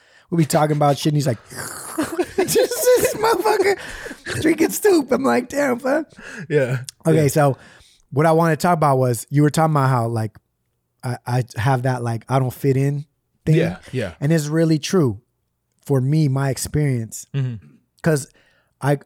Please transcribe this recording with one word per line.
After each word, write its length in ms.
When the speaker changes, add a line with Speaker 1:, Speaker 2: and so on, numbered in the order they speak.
Speaker 1:
We 60
be 80
talking 320
about 220
shit 140
and 40
he's 100
like, 180
<laughs> 40
just 1080
this 580
motherfucker 640
drinking 280
soup. 400
I'm 140
like, 240
"Damn, 300
fuck." 280
Speaker 2:
Yeah. 300
Speaker 1:
Okay, 160
Speaker 2:
Yeah. 60
Speaker 1:
so 280
what 160
I 60
wanna 240
talk 200
about 220
was, 320
you 120
were 60
talking 240
about 160
how, 200
like, 280
I, 140
I 180
have 280
that, 180
like, 260
I 100
don't 140
fit 240
in 300
thing. 100
Speaker 2:
Yeah, 220
yeah. 300
Speaker 1:
And 120
it's 160
really 300
true 440
for 220
me, 260
my 220
experience. 760
Speaker 2:
Mm-hmm. 320
Speaker 1:
'Cause 280
I, 240